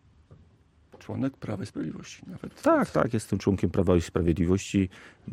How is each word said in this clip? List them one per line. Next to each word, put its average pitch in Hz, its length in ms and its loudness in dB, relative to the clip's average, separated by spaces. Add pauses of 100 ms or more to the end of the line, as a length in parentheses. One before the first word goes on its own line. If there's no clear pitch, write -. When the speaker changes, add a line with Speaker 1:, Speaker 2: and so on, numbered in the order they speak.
(1000)
Speaker 1:
członek 110 380 -6
Prawa - 260 -8
i - 40 -8
Sprawiedliwości - 600 -10
nawet. - 360 -14
Speaker 2:
Tak, 294 280 2
tak, 127 240 2
jestem 107 240 -2
członkiem 95 320 0
Prawa 90 260 4
i 87 40 6
Sprawiedliwości. 90 880 0 (440)